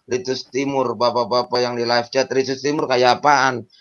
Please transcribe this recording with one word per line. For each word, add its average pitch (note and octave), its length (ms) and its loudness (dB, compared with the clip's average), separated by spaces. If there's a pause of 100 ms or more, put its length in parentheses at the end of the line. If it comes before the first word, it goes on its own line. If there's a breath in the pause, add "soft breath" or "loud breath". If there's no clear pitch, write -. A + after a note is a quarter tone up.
Ritus B2+ 400 -6
Timur, C3+ 480 -2
bapak-bapak A#2+ 640 0
yang B2 160 -2
di A#2+ 80 -4
live A#2 260 0
chat. C3 220 -2
Ritus C3 320 -2
Timur D3 240 -2
kayak B2 320 4
apaan? C3 480 2 (140 soft breath)